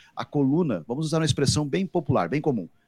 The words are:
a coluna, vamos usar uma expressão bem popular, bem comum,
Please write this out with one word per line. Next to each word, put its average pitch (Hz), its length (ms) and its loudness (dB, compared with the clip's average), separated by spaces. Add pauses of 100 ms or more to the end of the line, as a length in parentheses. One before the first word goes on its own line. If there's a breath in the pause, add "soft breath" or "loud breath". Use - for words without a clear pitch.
(160 loud breath)
a 113 100 -6
coluna, 139 600 2
vamos 151 200 -4
usar 160 120 0
uma 160 60 2
expressão 151 420 0
bem 175 180 -2
popular, 123 420 0
bem 139 140 -2
comum, 113 260 -2 (200)